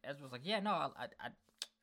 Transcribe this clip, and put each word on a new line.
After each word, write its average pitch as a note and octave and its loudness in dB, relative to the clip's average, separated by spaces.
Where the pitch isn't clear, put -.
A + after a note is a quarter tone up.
Ezra's C#3+ -6
like, B2 -6
"Yeah, G3+ 4
no, G#3 4
I, D3+ 4
I, B2 -2
I, - -6